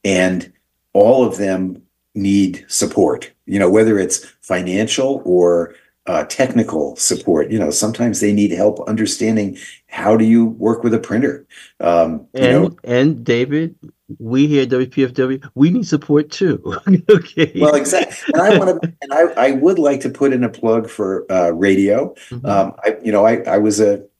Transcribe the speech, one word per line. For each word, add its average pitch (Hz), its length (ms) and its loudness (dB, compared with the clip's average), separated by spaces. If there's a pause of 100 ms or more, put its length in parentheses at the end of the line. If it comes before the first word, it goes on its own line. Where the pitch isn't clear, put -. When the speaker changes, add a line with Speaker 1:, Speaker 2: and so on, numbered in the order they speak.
Speaker 1:
and 92 480 -2 (400)
all 117 320 4
of 98 120 -4
them 95 440 -4 (340)
need 98 540 0
support, - 640 -2 (120)
you 101 140 -4
know, 90 100 4
whether 110 300 4
it's - 260 -4 (160)
financial 101 840 -2
or, 87 500 2 (300)
uh, 80 200 -2
technical 113 720 -2
support. - 520 -2
You 110 80 -4
know, 76 140 -2
sometimes 113 480 -2
they 104 140 0
need 104 180 2
help 101 380 -2
understanding 107 680 -2 (300)
how 110 300 0
do 113 80 2
you 117 200 4
work 113 380 -2
with 113 100 0
a 110 60 0
printer. - 480 -4 (320)
Um, 82 540 0
you 131 80 -4
Speaker 2:
And, 131 200 4
Speaker 1:
know? 170 220 -2
Speaker 2:
and 123 400 0
David, 143 520 -2 (440)
we 127 280 0
here 143 160 2
at 120 60 -4
W 127 200 -2
P 135 160 0
F 123 80 -10
W, 135 260 -2 (160)
we 143 160 4
need 214 160 -2
support 147 420 0
too. 170 320 -2 (240)
<laughs> 190 240 2
Okay. 165 460 2
Speaker 1:
Well, 147 200 2
exactly. 156 580 -4
And 170 80 2
I 196 180 4
wanna, 175 200 0 (220)
and 139 120 -8
I, 156 80 4 (260)
I 139 40 2
would 165 280 2
like 139 220 0
to 127 80 -6
put 135 240 0
in 123 100 0
a 113 60 -2
plug 113 400 -2
for, 95 420 -6
uh, 87 200 2
radio. 98 640 0 (160)
Speaker 2:
Mm-hmm. 123 160 -14
Speaker 1:
Um, 98 280 0 (100)
I, 110 180 -2
you 110 120 -4
know, 101 120 4
I, 113 180 4
I 95 140 -2
was 107 220 0
a 101 240 2 (160)